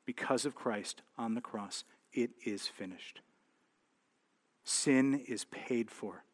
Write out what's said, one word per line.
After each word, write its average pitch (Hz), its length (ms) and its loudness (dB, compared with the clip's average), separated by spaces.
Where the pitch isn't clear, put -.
because 135 400 0
of 135 80 -4
Christ - 480 -4
on 113 160 0
the 120 80 -2
cross, 101 420 -8
it 120 180 2
is 101 200 -2
finished. - 540 -10
Sin 135 500 6
is 120 300 -2
paid - 460 -2
for. 92 440 -10